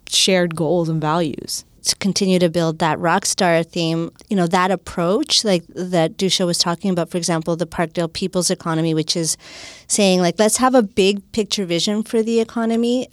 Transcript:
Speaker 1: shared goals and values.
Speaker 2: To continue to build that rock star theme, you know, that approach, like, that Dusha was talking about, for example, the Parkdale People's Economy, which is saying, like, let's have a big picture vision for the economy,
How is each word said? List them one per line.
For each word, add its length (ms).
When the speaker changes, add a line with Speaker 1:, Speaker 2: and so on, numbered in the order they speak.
Speaker 1:
shared 480
goals 320
and 140
values. 640
Speaker 2:
To 140
continue 420
to 100
build 300
that 180
rock 300
star 340
theme, 500
you 80
know, 120
that 240
approach, 760
like, 220
that 500
Dusha 260
was 140
talking 320
about, 220
for 60
example, 380
the 120
Parkdale 440
People's 380
Economy, 460
which 200
is 220
saying, 340
like, 200
let's 180
have 160
a 80
big 500
picture 320
vision 380
for 220
the 160
economy, 720